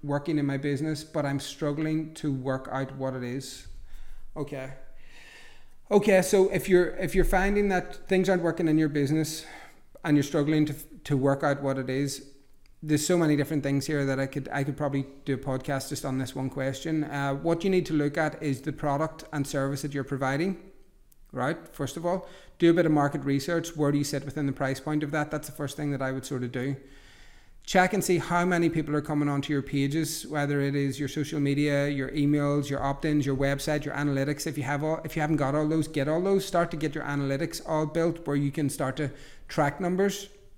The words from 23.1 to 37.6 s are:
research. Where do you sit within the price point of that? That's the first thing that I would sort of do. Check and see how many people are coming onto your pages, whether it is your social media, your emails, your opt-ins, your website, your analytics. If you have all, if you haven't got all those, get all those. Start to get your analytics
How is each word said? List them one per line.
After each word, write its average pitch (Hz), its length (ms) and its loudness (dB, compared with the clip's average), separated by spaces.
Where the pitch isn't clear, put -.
research. 139 520 0
Where 147 160 2
do 143 80 4
you 147 40 2
sit 143 220 -4
within 143 220 -4
the 135 60 0
price 135 260 -2
point 151 240 -2
of 143 80 -4
that? 147 180 -2
That's 147 180 -6
the 143 80 -14
first 139 220 -6
thing 147 140 -2
that 135 100 -2
I 131 100 -2
would 131 140 -6
sort 127 180 -4
of 123 80 -6
do. 131 260 -2
Check 185 300 4
and 196 100 0
see 180 140 4
how 175 260 2
many 170 260 4
people 151 260 -2
are 147 60 0
coming 147 280 0
onto 143 240 0
your 139 80 2
pages, 143 640 -2
whether 143 360 0
it 139 140 0
is 139 240 0
your 143 80 -2
social 151 320 -4
media, 143 480 2
your 135 220 -2
emails, 143 640 2
your 135 100 -2
opt-ins, 143 420 0
your 135 120 0
website, 139 500 0
your 143 80 -6
analytics. 143 540 -2
If 143 100 -4
you 143 60 -4
have 143 200 -2
all, 160 200 0
if - 120 -8
you 160 60 0
haven't 151 160 2
got 135 160 2
all 151 140 2
those, 156 200 2
get 139 200 -2
all 160 140 2
those. 196 220 4
Start 170 280 2
to 165 60 -6
get 147 180 -2
your 151 80 -4
analytics 139 600 -2